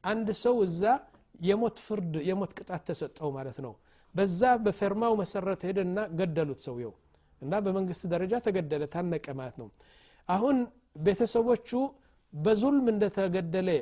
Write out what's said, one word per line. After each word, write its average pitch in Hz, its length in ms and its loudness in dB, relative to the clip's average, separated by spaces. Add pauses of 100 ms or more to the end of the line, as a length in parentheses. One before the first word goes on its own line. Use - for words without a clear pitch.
አንድ 214 300 -2
ሰው 240 260 2
እዛ 175 220 2 (580)
የሞት 208 400 0
ፍርድ፣ 185 420 -4
የሞት 185 340 -2
ቅጣት - 280 -10
ተሰጠው 151 480 -6
ማለት 135 280 -10
ነው። 123 140 -10 (420)
በዛ 185 260 0 (160)
በፈርማው 208 580 0
መሰረት 190 480 -2
ሄደና 185 340 -2 (140)
ገደሉት 160 500 -2
ሰውየው 120 320 -8 (480)
እና 143 180 -4
በመንግስት 190 480 -2
ደረጃ 180 320 0
ተገደለ፣ 160 480 0
ታነቀ 170 460 -4
ማለት 131 240 -10
ነው። 117 100 -12 (640)
አሁን 240 280 2 (380)
ቤተሰቦቹ 226 760 2 (640)
በዙልም 220 540 4
እንደተገደለ፣ 190 840 0 (120)